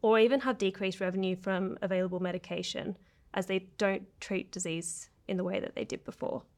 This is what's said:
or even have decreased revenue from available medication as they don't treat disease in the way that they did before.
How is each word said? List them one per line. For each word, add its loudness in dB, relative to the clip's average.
or 6
even 6
have 0
decreased 0
revenue 0
from -2
available 0
medication -4
as -2
they 0
don't 2
treat -4
disease -6
in 0
the 0
way 0
that -6
they -2
did -6
before. -6